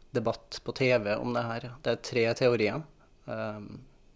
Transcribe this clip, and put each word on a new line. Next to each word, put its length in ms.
debatt 480
på 160
T 140
V 160
om 160
det 140
her. 180
Det 140
er 100
tre 180
teorier. 480
Ehm, 400